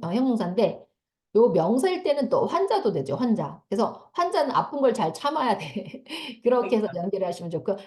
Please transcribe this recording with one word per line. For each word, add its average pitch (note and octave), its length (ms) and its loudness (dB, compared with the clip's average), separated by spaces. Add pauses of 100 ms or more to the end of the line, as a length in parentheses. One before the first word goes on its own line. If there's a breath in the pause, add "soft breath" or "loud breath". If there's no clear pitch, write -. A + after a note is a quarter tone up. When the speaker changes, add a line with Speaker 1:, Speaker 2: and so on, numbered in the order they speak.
Speaker 1:
어, E3+ 100 -6
형용사인데 G#3+ 720 0 (500)
요 A3+ 140 8
명사일 B3+ 540 2
때는 D4 260 0
또 E3+ 160 2
환자도 F4 480 0
되죠. D3 240 -4
환자. F#3 540 -2
그래서 - 420 -2
환자는 F4 420 0
아픈 - 280 0
걸 B3+ 100 4
잘 E3+ 220 -2
참아야 C#4+ 420 0
돼. E3 80 -10
<laughs> C4 800 -12
그렇게 A#3+ 320 4
해서 G#3+ 120 0
Speaker 2:
그러니까. F3 160 -6
Speaker 1:
연결을 F#3+ 220 -2
하시면 F3 240 -8
좋고 E3+ 260 -4 (100)